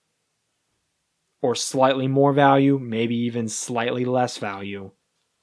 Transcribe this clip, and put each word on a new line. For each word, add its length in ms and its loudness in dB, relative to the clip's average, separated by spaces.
or 140 2
slightly 520 0
more 260 2
value, 460 4
maybe 360 -2
even 320 -2
slightly 580 -4
less 320 0
value, 540 -10